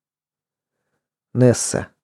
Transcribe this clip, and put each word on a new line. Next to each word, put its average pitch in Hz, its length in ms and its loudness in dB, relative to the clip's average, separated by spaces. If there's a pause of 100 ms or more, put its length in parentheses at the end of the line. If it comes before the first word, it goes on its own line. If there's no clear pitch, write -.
(1300)
«Несса», — - 540 0 (160)